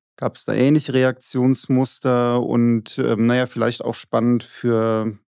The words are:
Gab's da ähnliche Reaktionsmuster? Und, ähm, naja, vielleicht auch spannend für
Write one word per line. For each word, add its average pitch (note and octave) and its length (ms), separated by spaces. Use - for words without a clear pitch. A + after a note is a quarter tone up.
Gab's - 280
da - 80
ähnliche C#3 400
Reaktionsmuster? B2+ 1500
Und, A#2 560
ähm, A#2 300
naja, B2 180
vielleicht A#2 380
auch A#2+ 120
spannend A#2+ 480
für A2 760